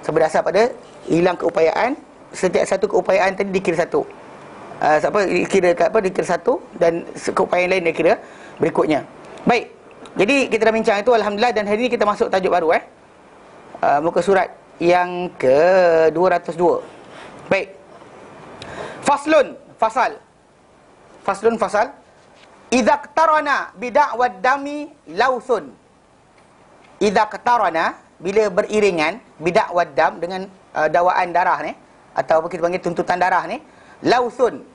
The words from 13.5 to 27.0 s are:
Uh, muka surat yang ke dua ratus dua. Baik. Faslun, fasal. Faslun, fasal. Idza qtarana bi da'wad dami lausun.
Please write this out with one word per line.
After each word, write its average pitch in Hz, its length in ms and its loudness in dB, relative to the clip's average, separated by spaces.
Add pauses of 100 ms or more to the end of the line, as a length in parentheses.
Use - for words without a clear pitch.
Uh, 139 240 2
muka 170 160 0
surat 196 320 0 (240)
yang 180 560 0
ke 131 240 2 (560)
dua 175 240 2
ratus 175 160 -8
dua. 165 240 2 (720)
Baik. 190 240 -2 (1300)
Faslun, 285 560 2 (240)
fasal. 220 400 -2 (1040)
Faslun, 220 320 0
fasal. 208 320 0 (800)
Idza - 320 2
qtarana 294 720 0
bi 233 160 -10
da'wad 240 480 0
dami 277 480 -2 (240)
lausun. 220 640 -2 (1300)